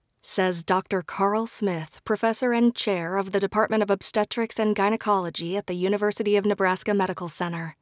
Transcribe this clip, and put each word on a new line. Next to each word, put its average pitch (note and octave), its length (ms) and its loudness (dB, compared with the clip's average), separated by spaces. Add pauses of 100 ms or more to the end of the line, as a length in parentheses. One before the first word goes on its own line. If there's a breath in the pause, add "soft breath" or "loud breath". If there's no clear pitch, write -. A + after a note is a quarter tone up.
(200)
says F#3 440 2
Doctor F#3+ 360 0
Carl G#3 460 0
Smith, F3 580 0
professor A3+ 480 0
and A#3 220 4
chair F3+ 420 -2
of G3 160 -2
the G3 80 2
Department G#3+ 420 2
of G3+ 80 0
Obstetrics G#3+ 680 0
and G#3+ 180 0
Gynecology F#3+ 800 0
at G3+ 120 -6
the F3+ 60 -4
University G#3 640 0
of G3 80 2
Nebraska G3 480 0
Medical F#3 360 -2
Center. E3 540 -4